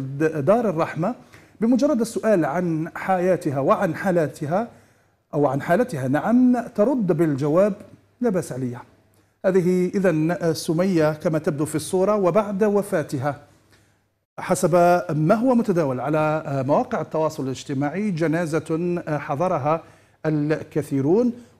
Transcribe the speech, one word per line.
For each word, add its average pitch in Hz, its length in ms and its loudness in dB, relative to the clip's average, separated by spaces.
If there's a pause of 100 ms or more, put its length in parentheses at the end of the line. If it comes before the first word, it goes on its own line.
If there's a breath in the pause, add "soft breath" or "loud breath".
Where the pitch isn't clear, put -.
(180)
د-، 156 260 0
دار 214 240 2
الرحمة، 165 460 -2 (460 loud breath)
بمجرد 247 400 2
السؤال 208 440 0
عن 165 520 -2
حياتها 175 640 0
وعن 180 340 0
حالاتها 170 720 -2 (680 soft breath)
أو 147 120 2
عن 135 160 -2
حالتها، 170 460 0
نعم، 240 480 4 (180)
ترد 226 320 2
بالجواب: 160 640 2 (480)
"لا 240 100 0
بأس 180 220 -2
عليها". 123 300 -8 (640)
هذه 180 480 2
إذن 170 420 2 (160)
سمية 160 600 0
كما 156 260 -2
تبدو 151 260 -2
في 139 100 -4
الصورة، 190 420 0
وبعد 202 480 0
وفاتها 156 760 -2 (1000 soft breath)
حسب 175 360 0 (360)
ما 156 240 2
هو 247 200 2
متداول 165 460 0
على 156 420 0 (240)
مواقع 196 340 0
التواصل 156 440 -4
الاجتماعي 147 640 -4
جنازة 165 960 -2
حضرها 151 760 -2 (440 soft breath)
الكثيرون، 151 1080 0 (280 loud breath)